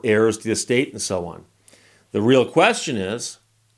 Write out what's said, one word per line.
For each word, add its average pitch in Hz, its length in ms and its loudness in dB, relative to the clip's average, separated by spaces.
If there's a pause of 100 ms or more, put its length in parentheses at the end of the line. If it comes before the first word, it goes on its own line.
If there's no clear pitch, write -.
heirs 110 320 2
to - 80 -18
the 113 60 -2
estate 120 420 -2
and 104 80 -12
so 90 260 -6
on. 82 160 -16 (680)
The 104 80 0
real 123 240 4
question 175 500 0
is, 104 440 -8 (380)